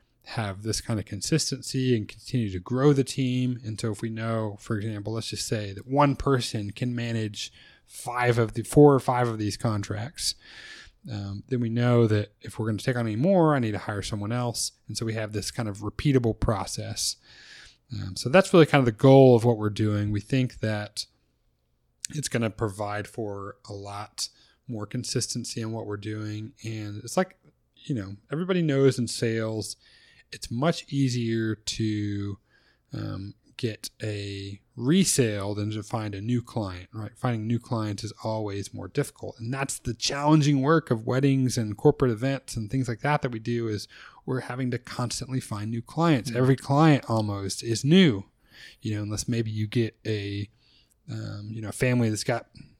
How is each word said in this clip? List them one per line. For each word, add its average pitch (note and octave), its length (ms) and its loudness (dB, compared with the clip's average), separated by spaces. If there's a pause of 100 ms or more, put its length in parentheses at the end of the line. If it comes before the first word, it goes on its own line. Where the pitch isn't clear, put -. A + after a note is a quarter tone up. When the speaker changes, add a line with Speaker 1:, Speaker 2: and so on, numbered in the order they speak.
(240)
Speaker 1:
have G2+ 380 -6
this G#2+ 180 -4
kind A2 200 -4
of G2+ 40 -6
consistency B2+ 920 -2
and G#2 100 -2
continue - 420 -4
to F#2 120 -6
grow C3 320 4
the C3+ 100 4
team. B2+ 600 -2
And A2 160 -8
so A#2 100 -2
if G#2 120 -6
we A#2 60 -2
know, A2+ 520 -4
for - 160 -4
example, G#2 380 -6
let's A2+ 160 -6
just - 180 -6
say G#2 240 -2
that G2 160 -14
one C#3 260 4
person A#2 560 0
can B2 240 -4
manage A2+ 580 -4 (340)
five B2 520 0
of A2 160 2
the, A#2 80 -4
four D3 320 10
or C3 60 4
five B2 260 0
of A2+ 120 -2
these G#2 180 -2
contracts, G#2 800 -4 (720)
um, G2+ 380 -8
then B2+ 100 -2
we A#2+ 100 -2
know A#2+ 380 4
that G#2+ 340 2
if - 160 -16
we're A2 100 -4
gonna A2 120 0
take B2+ 160 -2
on A#2+ 100 -2
any A2 120 -2
more, D#3+ 400 4
I - 20 2
need A2+ 140 0
to G2 60 -2
hire G#2 220 -6
someone G#2 300 -4
else. A#2+ 400 -4 (160)
And A2 100 -10
so - 80 -6
we A2 100 -2
have A2 180 -6
this G#2 180 -4
kind A2+ 180 -4
of G2+ 100 -6
repeatable A#2 600 2
process. - 800 -4 (760)
Um, G2 220 -8
so - 140 -6
that's F3+ 260 4
really D#3+ 100 12
kind C#3+ 160 4
of B2+ 60 4
the A#2+ 60 0
goal C3+ 420 10
of A2+ 100 6
what A#2+ 140 4
we're G#2+ 120 -2
doing. G#2 420 0
We G#2 80 -2
think B2+ 400 -2
that G#2+ 440 -6 (1040)
it's D3+ 180 -4
gonna A#2 200 0
provide G#2 600 -4
for G2+ 480 -10 (120)
a G2+ 40 -10
lot G2+ 560 -10 (400)
more G#2+ 180 -8
consistency A#2+ 720 -6
in A2 120 -6
what A2 140 -8
we're G#2 100 -6
doing. G#2+ 560 -8 (120)
And G#2+ 380 -8
it's A#2 140 -8
like, F#3 200 -2 (380)
you - 220 -6
know, G2 180 -6 (160)
everybody F3+ 320 0
knows C3+ 380 4
in A#2 80 -2
sales, A2 640 -4 (560)
it's - 200 -14
much C#3+ 380 -2
easier A#2 680 0
to, G2+ 840 -4 (560)
um, G2+ 400 -8 (240)
get - 320 -6 (120)
a G2+ 560 -8 (180)
resale A#2 800 2
than G#2 160 -2
to G#2+ 120 -6
find G#2+ 320 -6
a G2 80 -8
new A#2+ 180 0
client, F#2+ 540 -6
right? G#2+ 200 -10
Finding A#2 320 -4
new A#2 120 2
clients G#2+ 440 -4
is G#2 120 -10 (100)
always G#2+ 480 -6
more G2 160 -12
difficult. - 500 -6
And A2+ 140 -6
that's C3+ 260 -4
the - 140 -6
challenging C#3+ 720 2
work D#3 280 2
of A2+ 160 -2
weddings C3 520 2
and G#2+ 180 -4
corporate C#3+ 340 4
events B2+ 460 -4
and G#2+ 140 -6
things C3 180 -2
like A#2 140 -6
that D3 180 2
that C3 100 -4
we A2+ 100 -8
do, A#2 280 -4
is G#2 200 -6 (360)
we're B2+ 160 -4
having B2 300 -4
to A#2+ 80 -2
constantly - 600 -6
find G#2+ 320 -6
new A#2 120 -4
clients. D3 480 2
Speaker 2:
Mm-hmm. A#2 80 -4
Speaker 1:
Every B2+ 180 6
client C#3+ 520 4
almost G2+ 540 -2
is A2+ 220 -2
new, C#3+ 400 6 (560)
you A2 140 -4
know, G#2 80 -4
unless G#2 260 -6
maybe A#2 220 0
you G#2+ 160 -2
get A2+ 400 -2
a, G2+ 420 -4 (600)
um, G#2 400 -10
you A2 100 -10
know, G#2+ 80 -8
a G2+ 40 -8
family B2 360 2
that's G#2+ 160 -2
got, A#2+ 220 -2 (340)